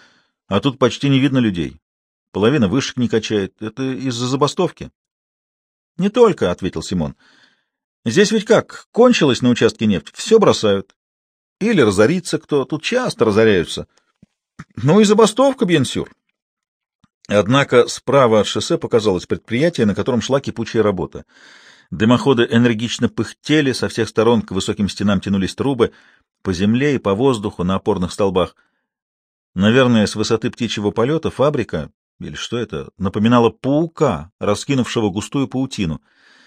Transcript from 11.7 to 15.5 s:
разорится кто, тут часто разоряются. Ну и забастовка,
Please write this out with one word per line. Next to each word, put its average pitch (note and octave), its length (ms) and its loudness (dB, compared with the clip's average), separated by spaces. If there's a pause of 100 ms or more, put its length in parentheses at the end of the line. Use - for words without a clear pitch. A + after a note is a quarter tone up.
разорится A#2 580 2
кто, C#3 260 -2
тут C#3+ 180 -8
часто A#3 420 -2
разоряются. G2+ 640 2 (920)
Ну E3 240 4
и A3 40 6
забастовка, A3+ 600 2